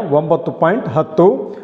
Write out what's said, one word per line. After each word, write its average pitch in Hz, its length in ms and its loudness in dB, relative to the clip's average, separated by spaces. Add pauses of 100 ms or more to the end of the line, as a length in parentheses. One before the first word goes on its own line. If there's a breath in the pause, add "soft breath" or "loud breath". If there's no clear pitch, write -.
(100)
ಒಂಬತ್ತು 156 420 0
ಪಾಯಿಂಟ್ 175 360 0
ಹತ್ತು, 175 760 2